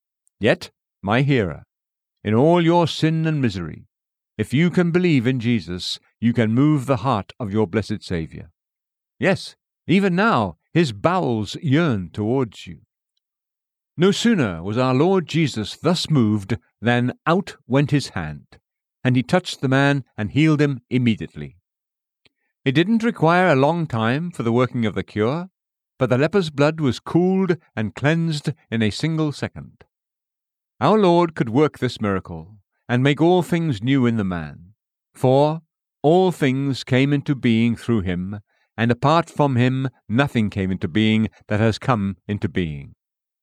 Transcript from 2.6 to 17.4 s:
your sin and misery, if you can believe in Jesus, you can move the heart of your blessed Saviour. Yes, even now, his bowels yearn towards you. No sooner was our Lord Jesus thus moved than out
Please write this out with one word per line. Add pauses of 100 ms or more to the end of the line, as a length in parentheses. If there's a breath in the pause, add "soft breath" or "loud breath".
your
sin
and
misery, (500)
if
you
can
believe
in
Jesus, (200)
you
can
move
the
heart
of
your
blessed
Saviour. (680)
Yes, (320)
even
now, (160)
his
bowels
yearn
towards
you. (1120)
No
sooner
was
our
Lord
Jesus
thus
moved (220)
than (120)
out (100)